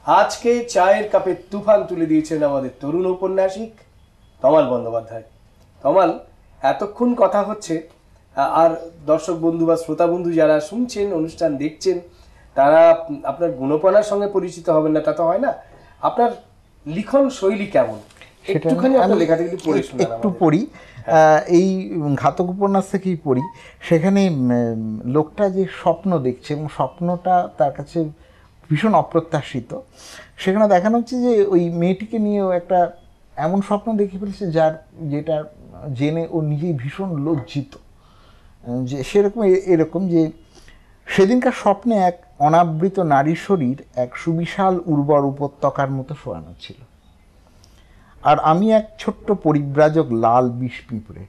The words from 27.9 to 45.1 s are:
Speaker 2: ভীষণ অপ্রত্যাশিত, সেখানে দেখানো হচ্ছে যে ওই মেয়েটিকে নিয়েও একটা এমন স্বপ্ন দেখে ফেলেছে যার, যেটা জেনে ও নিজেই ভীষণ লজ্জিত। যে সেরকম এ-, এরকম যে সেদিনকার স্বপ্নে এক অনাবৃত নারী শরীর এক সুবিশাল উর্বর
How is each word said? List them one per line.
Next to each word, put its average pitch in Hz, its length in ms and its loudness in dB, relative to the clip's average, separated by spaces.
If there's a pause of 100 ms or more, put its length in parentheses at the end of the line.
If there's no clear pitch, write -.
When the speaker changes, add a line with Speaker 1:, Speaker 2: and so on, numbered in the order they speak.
Speaker 2:
ভীষণ 190 240 2
অপ্রত্যাশিত, 160 840 -2 (560)
সেখানে 208 320 2
দেখানো 208 300 2
হচ্ছে 240 220 -4
যে 233 260 2
ওই 175 240 2
মেয়েটিকে 185 480 -2
নিয়েও 208 320 -2
একটা 175 420 0 (440)
এমন 175 260 -2
স্বপ্ন 208 340 -4
দেখে 196 220 -2
ফেলেছে 196 320 -8
যার, 160 340 0 (160)
যেটা 151 440 -4 (500)
জেনে 151 360 -2
ও 160 100 -2
নিজেই 151 320 -2
ভীষণ 151 520 -6
লজ্জিত। 143 520 -6 (1080)
যে 131 180 -6
সেরকম 202 400 0
এ-, 190 240 2
এরকম 170 420 0
যে 165 220 2 (760)
সেদিনকার 247 460 2
স্বপ্নে 214 440 0
এক 180 260 0 (160)
অনাবৃত 165 600 2
নারী 151 360 2
শরীর 147 480 -2 (140)
এক 127 200 -4
সুবিশাল 175 720 -2
উর্বর 143 380 2